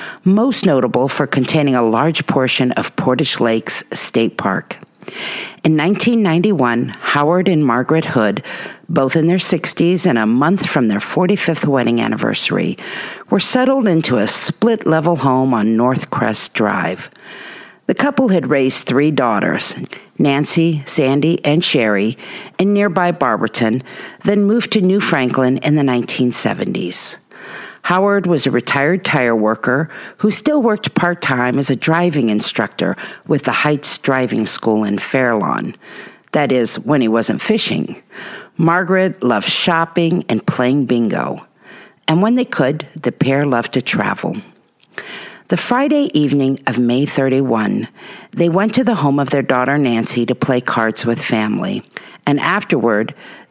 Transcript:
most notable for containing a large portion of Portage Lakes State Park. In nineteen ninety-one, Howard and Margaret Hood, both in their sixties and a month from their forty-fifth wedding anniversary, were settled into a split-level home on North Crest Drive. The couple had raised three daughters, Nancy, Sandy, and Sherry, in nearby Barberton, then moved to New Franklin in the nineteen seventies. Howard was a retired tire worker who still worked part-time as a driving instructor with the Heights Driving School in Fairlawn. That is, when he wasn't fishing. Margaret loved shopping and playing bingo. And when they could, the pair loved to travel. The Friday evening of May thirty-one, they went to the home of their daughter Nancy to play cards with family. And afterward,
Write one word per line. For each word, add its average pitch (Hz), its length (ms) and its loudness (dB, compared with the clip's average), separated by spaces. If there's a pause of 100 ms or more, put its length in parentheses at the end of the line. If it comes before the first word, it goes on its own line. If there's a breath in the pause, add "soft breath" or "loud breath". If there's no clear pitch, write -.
(240 loud breath)
most 208 420 2
notable 127 400 2
for 139 220 -2
containing 135 480 0
a 120 60 2
large 117 440 2
portion 127 460 0
of - 240 -6
Portage 127 420 0
Lakes 113 540 -2
State - 440 -2
Park. 95 420 -4 (840 loud breath)
In 156 140 4
nineteen 208 460 2
ninety-one, 156 680 2
Howard 160 580 0
and 156 180 4
Margaret 127 400 2
Hood, 104 380 0 (460 loud breath)
both 135 260 2
in 160 120 2
their 180 120 2
sixties 175 680 0
and 127 120 4
a 110 80 2
month 147 400 2
from 123 220 2
their 101 120 0
forty-fifth 180 640 0
wedding 120 360 2
anniversary, 110 760 -2 (540 loud breath)
were 202 100 2
settled 262 460 2
into 160 320 2
a 104 80 2
split-level 170 880 0
home 131 380 2
on 110 220 2
North 123 340 0
Crest - 420 -4
Drive. 92 580 -2 (760 loud breath)
The - 80 0
couple 277 340 0
had 160 220 0
raised 135 360 0
three 143 240 2
daughters, 113 640 -2 (440 loud breath)
Nancy, 147 680 0
Sandy, 143 580 0
and 151 220 2
Sherry, 110 540 0 (400 loud breath)
in 202 160 2
nearby 185 380 2
Barberton, 117 680 0 (420 loud breath)
then 202 200 2
moved 214 280 0
to 214 100 2
New 185 180 2
Franklin 131 580 0
in 147 160 0
the 151 80 4
nineteen 123 500 0
seventies. 95 840 -4 (640 loud breath)
Howard 196 440 2
was 160 200 2
a 131 40 0
retired 139 560 0
tire 123 280 2
worker 120 540 0 (300 loud breath)
who 208 120 2
still 302 300 0
worked 214 340 0
part-time 127 640 0
as 135 120 0
a 127 60 0
driving 160 520 2
instructor 104 640 -2 (320 loud breath)
with 147 180 0
the 120 80 0
Heights 147 440 -2
Driving 123 480 -2
School 107 400 0
in 101 140 -2
Fairlawn. 117 760 -2 (580 loud breath)
That 143 200 2
is, 120 260 0
when 147 220 0
he 117 80 2
wasn't 113 320 0
fishing. - 640 -2 (560 loud breath)
Margaret 180 640 2
loved 113 260 0
shopping 165 800 0
and 110 180 -2
playing 131 380 2
bingo. 113 600 -2 (600 loud breath)
And 165 140 2
when 220 140 4
they 247 100 2
could, 147 500 -2
the 127 180 -4
pair 139 340 0
loved 120 260 0
to 127 80 0
travel. - 560 -4 (1120 loud breath)
The - 100 0
Friday 285 560 2
evening 139 540 2
of 117 120 -2
May 123 280 2
thirty-one, 120 840 0 (440 loud breath)
they 170 180 2
went 202 240 2
to 254 100 2
the 214 120 2
home 143 220 2
of 135 120 0
their 139 100 2
daughter 131 380 2
Nancy 117 480 0
to 120 80 -2
play 123 260 0
cards 113 460 -2
with 117 180 -2
family. 104 580 -2 (440 loud breath)
And 143 120 2
afterward, 117 760 0 (360 loud breath)